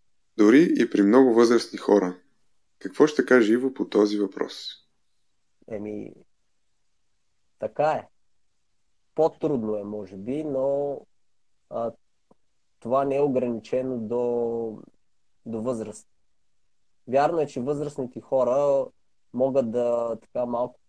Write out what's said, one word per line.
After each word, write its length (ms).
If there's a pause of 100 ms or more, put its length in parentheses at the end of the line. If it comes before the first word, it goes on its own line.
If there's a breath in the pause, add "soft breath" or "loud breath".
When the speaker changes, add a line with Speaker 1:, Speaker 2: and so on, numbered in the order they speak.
(380)
Speaker 1:
дори 400
и 120
при 120
много 320
възрастни 440
хора. 380 (640)
Какво 280
ще 180
каже 280
Иво 200
по 160
този 300
въпрос? 480 (1000)
Speaker 2:
Еми, 460 (1500)
така 320
е. 160 (1080)
По-трудно 600
е, 80
може 340
би, 260
но, 560 (720)
а, 220 (880)
това 260
не 100
е 60
ограничено 760
до, 840 (680)
до 160
възраст. 460 (1000)
Вярно 320
е, 80
че 140
възрастните 600
хора 640 (480)
могат 380
да, 440
така, 300
малко 420